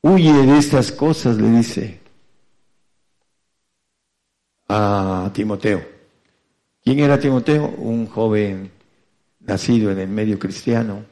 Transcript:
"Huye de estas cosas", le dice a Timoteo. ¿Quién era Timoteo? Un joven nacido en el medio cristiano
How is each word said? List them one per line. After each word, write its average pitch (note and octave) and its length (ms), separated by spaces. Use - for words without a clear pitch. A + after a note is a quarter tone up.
"Huye E3 300
de C#3 260
estas C#3+ 340
cosas", C#3+ 460
le G#2+ 120
dice A2 500
a G2 640
Timoteo. G#2 640
¿Quién C3+ 180
era C#3+ 180
Timoteo? C#3+ 500
Un A2+ 380
joven G#2 640
nacido G#2+ 500
en F#2+ 80
el F#2+ 100
medio G#2+ 300
cristiano G#2+ 720